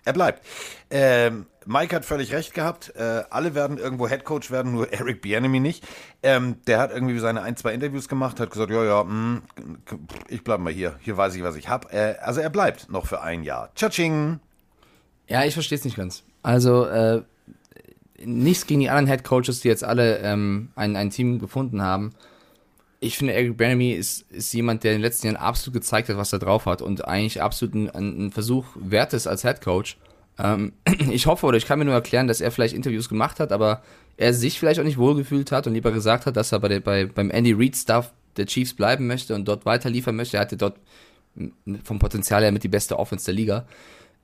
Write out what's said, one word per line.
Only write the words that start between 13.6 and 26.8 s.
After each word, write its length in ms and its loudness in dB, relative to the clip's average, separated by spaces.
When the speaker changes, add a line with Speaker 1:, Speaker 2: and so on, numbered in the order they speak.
Speaker 1:
Tschatsching. 640 -2
Speaker 2:
Ja, 180 0
ich 100 0
versteh's 300 -4
nicht 120 -4
ganz. 260 -8
Also, 420 6
äh, 380 2
nichts 440 2
gegen 140 4
die 100 2
anderen 160 4
Headcoaches, 540 0
die 80 2
jetzt 160 4
alle, 340 4
ähm, 580 -2
ein, 200 -2
ein 120 0
Team 300 0
gefunden 420 -4
haben. 340 -2
Ich 180 -4
finde, 160 0
Eric 240 0
Bieniemy 340 4
ist, 380 -6
ist 240 -8
jemand, 280 0
der 100 4
in 60 2
den 40 -2
letzten 240 -2
Jahren 100 0
absolut 380 -4
gezeigt 340 -2
hat, 80 -2
was 160 -4
er 60 -2
drauf 260 2
hat 160 0